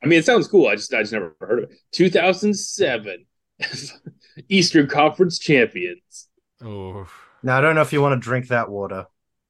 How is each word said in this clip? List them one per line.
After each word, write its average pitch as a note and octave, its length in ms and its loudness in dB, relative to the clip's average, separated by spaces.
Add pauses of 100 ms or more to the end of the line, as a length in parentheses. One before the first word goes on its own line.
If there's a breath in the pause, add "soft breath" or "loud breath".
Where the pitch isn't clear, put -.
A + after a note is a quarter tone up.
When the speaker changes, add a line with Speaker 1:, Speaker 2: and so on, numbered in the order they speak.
Speaker 1:
I - 40 -8
mean, E3 120 4
it D#3+ 60 2
sounds A3+ 240 2
cool. D#3+ 200 4
I G2+ 80 0
just, G#2 180 -10
I A2+ 80 0
just G#2 100 -6
never F#2 260 -8
heard G#2 260 -4
of - 60 -14
it. - 60 -20 (160)
Two F3+ 160 4
thousand F#3 460 0
seven A#2 720 -4 (340)
<laughs> - 880 -14
Eastern E3+ 380 4
Conference D3+ 520 2
champions. G2+ 880 -2 (360)
Speaker 2:
Oh. G2 420 -12 (360 soft breath)
Speaker 3:
Now, C3 160 0
I - 20 2
don't D#3 140 2
know D#3 80 4
if C#3+ 100 -2
you D3 80 0
wanna C#3+ 160 2
drink A#2+ 320 -4
that A#2 220 -2
water. G2 340 -8 (460)